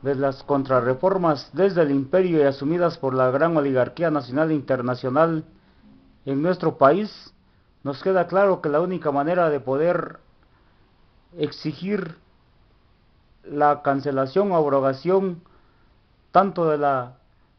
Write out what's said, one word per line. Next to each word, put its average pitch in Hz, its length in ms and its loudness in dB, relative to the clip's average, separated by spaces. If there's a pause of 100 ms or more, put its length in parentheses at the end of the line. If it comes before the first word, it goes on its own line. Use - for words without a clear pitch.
de 139 120 -2
las 135 300 -4
contrarreformas 139 1080 0
desde 180 280 2
el 143 80 2
imperio 160 480 0
y 147 40 4
asumidas 160 560 0
por 131 160 -2
la 127 180 2
gran 160 240 2
oligarquía 139 560 0
nacional 147 400 -2
e - 20 0
internacional 131 880 -2 (800)
en 135 160 -4
nuestro 165 380 -2
país, 170 560 2 (480)
nos 135 180 -8
queda 185 280 0
claro 185 320 2
que 160 80 -4
la 147 120 2
única 180 300 -2
manera 156 400 0
de 143 80 -2
poder 139 640 -2 (1160)
exigir 170 800 -6 (1300)
la 147 400 0
cancelación 139 680 0
o 175 40 2
abrogación 160 840 0 (880)
tanto 180 400 2
de 147 80 0
la 131 380 -2 (420)